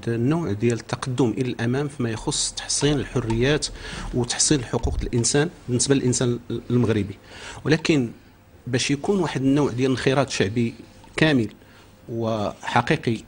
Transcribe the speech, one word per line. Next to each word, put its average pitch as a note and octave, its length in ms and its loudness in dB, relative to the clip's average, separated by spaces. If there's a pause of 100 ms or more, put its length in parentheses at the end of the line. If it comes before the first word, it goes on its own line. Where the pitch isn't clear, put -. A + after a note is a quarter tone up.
النوع A#2+ 440 0
ديال A2+ 260 0
التقدم B2+ 520 -2
إلى B2+ 200 -2
الأمام C3 380 -2
فيما B2+ 220 -4
يخص - 420 -4
تحصين - 460 0
الحريات A#2+ 680 0 (480)
وتحصين B2 500 0
حقوق - 380 -4
الإنسان B2 480 2 (180)
بالنسبة B2 260 2
للإنسان B2 440 2 (320)
المغربي. A2 480 2 (460)
ولكن C#3+ 460 2 (560)
باش B2 240 0
يكون F#3 300 0
واحد C3+ 220 -2
النوع C3+ 280 4
ديال B2+ 220 0
الانخراط B2+ 380 2
شعبي A#2 440 0 (420)
كامل C#3 320 4 (600)
وحقيقي A2+ 1080 -2 (120)